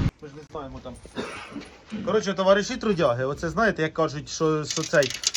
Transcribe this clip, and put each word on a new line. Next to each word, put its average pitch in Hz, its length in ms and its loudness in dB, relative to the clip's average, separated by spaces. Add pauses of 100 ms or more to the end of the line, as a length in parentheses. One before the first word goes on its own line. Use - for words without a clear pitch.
(220)
Ми 147 60 -14
ж 139 80 -18
не 151 60 -14 (100)
знаємо 131 300 -10
там. 123 100 -12 (1120)
Коротше, 196 300 2
товариші 196 420 4
трудяги, 151 480 2
оце 147 260 -2
знаєте, 165 320 2
як 156 120 0
кажуть, 147 360 -2
що, 156 340 0
що - 180 -2
цей, 156 220 4 (320)